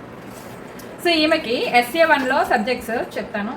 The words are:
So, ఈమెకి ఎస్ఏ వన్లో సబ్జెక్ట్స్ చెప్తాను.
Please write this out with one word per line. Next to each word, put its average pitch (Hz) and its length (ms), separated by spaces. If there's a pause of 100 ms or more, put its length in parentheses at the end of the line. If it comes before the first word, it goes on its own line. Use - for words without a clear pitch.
(1040)
So, 349 40
ఈమెకి 311 720
ఎస్ఏ 330 260
వన్లో 285 400
సబ్జెక్ట్స్ 240 460
చెప్తాను. 226 680